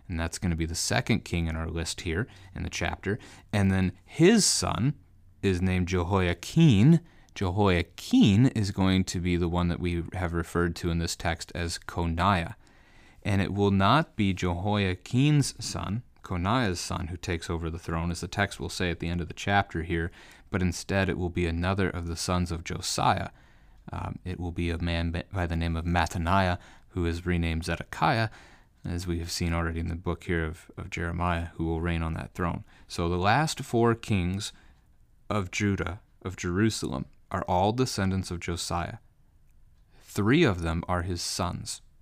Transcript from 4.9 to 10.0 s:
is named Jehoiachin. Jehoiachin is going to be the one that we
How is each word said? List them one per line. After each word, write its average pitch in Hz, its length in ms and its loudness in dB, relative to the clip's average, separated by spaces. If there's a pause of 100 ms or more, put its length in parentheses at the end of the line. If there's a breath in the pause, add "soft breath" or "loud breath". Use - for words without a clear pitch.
is 92 200 2
named 92 260 2
Jehoiachin. 98 1120 4 (340 soft breath)
Jehoiachin 101 1120 4
is 101 220 0
going 95 360 2
to - 140 -4
be 87 180 2
the 87 100 0
one 87 220 0
that 85 100 -2
we 87 240 -2 (100)